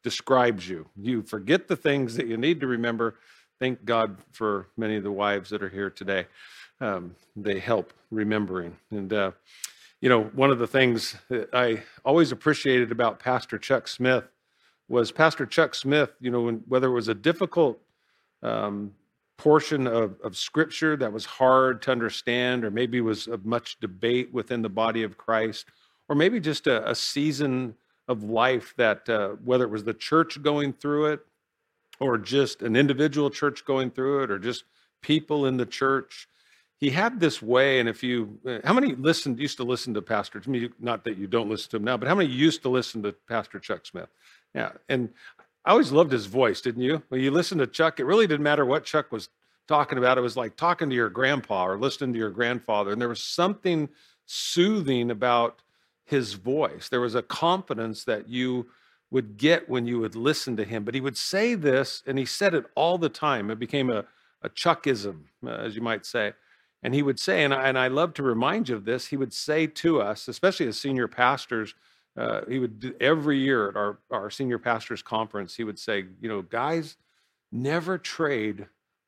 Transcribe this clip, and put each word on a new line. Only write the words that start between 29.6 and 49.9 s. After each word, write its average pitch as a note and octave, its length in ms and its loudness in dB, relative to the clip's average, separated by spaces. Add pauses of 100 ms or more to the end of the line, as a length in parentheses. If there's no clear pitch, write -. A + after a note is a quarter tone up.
it G#2+ 60 -2
was G#2+ 140 -6
the A2 100 -2
church D#3+ 480 0
going D3 320 0
through D3 320 0
it, D3+ 140 0 (800)
or B2+ 180 2
just A#2+ 420 0
an A2+ 160 0
individual C#3+ 540 2
church C#3+ 340 -4
going C3 260 -2
through C3+ 340 -2
it, A2+ 60 -4
or G2 80 -2
just A#2 260 -6 (360)
people D3+ 460 0
in C3 100 0
the B2 80 0
church, - 640 -2 (480)
he C#3+ 140 0
had G#3+ 280 0
this E3 220 2
way, B2+ 400 4
and A#2 80 2
if A2 140 -6
you, A2+ 440 -4
uh, B2 160 -6
how E3+ 120 4
many C4 200 2
listened, C3+ 440 0
used C#3 180 -4
to B2+ 80 -6
listen A#2+ 300 -2
to G#2 80 -4
Pastor, G#2+ 380 -4
to B2 100 -8
me, A#2+ 180 -2 (100)
not A#2 260 -4
that A2 120 -6
you G2 100 -8
don't G#2+ 220 0
listen G#2 220 -6
to A#2 80 -4
him G2+ 60 -6
now, B2 120 0
but B2 120 -4
how E3+ 60 4
many F#3+ 140 2
used D3 320 2
to C3+ 80 -4
listen B2 360 -2
to G2+ 80 -4 (140)
Pastor A2 320 -6
Chuck - 280 -8
Smith? F2 240 -14 (440)
Yeah, - 180 -6 (180)
and B2 180 0 (540)
I F3+ 100 4
always G#3 200 4
loved D#3 180 6
his A#2+ 140 0
voice, A2+ 380 2
didn't A#2+ 180 -4
you? D3 300 0
When C3 100 -2
you C3+ 100 2
listen E3+ 280 0
to C3 80 2
Chuck, D#3+ 340 0
it B2 60 -2
really G#3 200 4
didn't D3+ 160 0
matter D3 220 4
what C#3 180 2
Chuck - 300 -2
was G#2+ 160 -8 (400)
talking D3 300 2